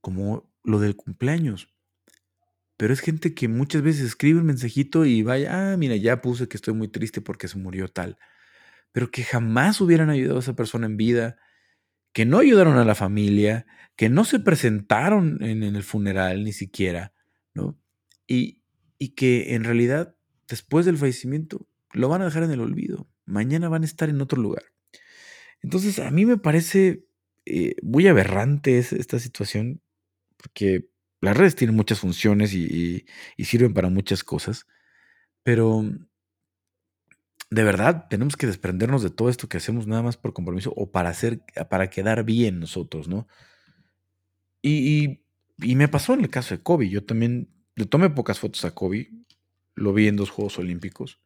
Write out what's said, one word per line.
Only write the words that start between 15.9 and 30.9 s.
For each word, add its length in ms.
ni 100
siquiera, 600
¿no? 260
Y, 300
y 120
que 460
en 100
realidad, 500
después 380
del 120
fallecimiento, 680
lo 160
van 140
a 40
dejar 180
en 80
el 100
olvido. 480
Mañana 420
van 140
a 40
estar 220
en 140
otro 200
lugar. 220
Entonces, 380
a 120
mí 140
me 120
parece, 680
eh, 380
muy 240
aberrante 680
es-, 160
esta 260
situación, 640
porque 500